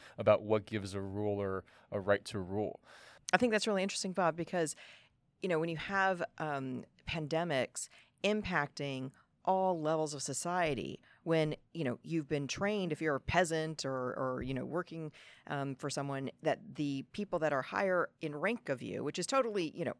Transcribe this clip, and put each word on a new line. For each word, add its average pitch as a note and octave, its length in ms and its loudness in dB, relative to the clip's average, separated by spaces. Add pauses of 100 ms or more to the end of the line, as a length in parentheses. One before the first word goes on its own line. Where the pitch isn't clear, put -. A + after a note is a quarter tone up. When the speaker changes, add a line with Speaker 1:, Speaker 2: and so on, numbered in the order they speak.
(180)
Speaker 1:
about G#2 240 6
what G#2+ 240 2
gives G2+ 280 -4
a G2+ 60 -4
ruler G2 640 -2 (260)
a G#2 120 -4
right G2+ 240 4
to - 140 -6
rule. F#2+ 420 -2 (500)
Speaker 2:
I F3+ 60 8
think A#3+ 160 2
that's G#3+ 120 2
really G3+ 160 0
interesting, G3 300 -4
Bob, E3+ 240 2
because E3+ 400 -2 (680)
you F#3+ 80 -2
know, D#3+ 100 2
when E3+ 100 0
you D#3+ 80 -4
have, F#3+ 460 2 (140)
um, C3+ 460 -4 (260)
pandemics D#3 800 -2 (340)
impacting D3 880 0 (320)
all F#3 380 4
levels D#3 320 2
of C#3 80 -8
society, D3 800 0 (240)
when, D#3+ 320 4 (180)
you E3 100 -4
know, B2 200 0
you've D#3 260 -2
been C#3+ 180 0
trained, G3 440 0
if D3+ 100 -2
you're D#3 140 2
a C3+ 40 -2
peasant D#3+ 640 2
or, C3 280 -2
or, B2+ 300 -2
you B2+ 100 -4
know, B2+ 120 -2
working, D#3+ 460 -6 (360)
um, C#3 280 -2
for C#3+ 140 -6
someone, C#3 400 -2 (140)
that D3+ 160 2 (160)
the C#3 360 -2
people G3 280 -4
that D3+ 140 2
are C3+ 80 2
higher F3+ 480 2 (120)
in D3 140 -4
rank F#3+ 340 -2
of B2+ 120 -2
you, - 220 -4
which D3+ 160 -4
is E3+ 80 -2
totally, G#3+ 480 0
you E3+ 80 -4
know, D#3+ 160 -2